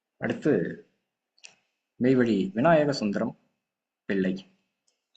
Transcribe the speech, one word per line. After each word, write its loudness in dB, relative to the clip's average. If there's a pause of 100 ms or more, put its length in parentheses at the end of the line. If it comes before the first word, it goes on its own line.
(160)
அடுத்து -2 (1160)
மெய்வழி 2
விநாயக 2
சுந்தரம் -6 (680)
பிள்ளை, -4 (720)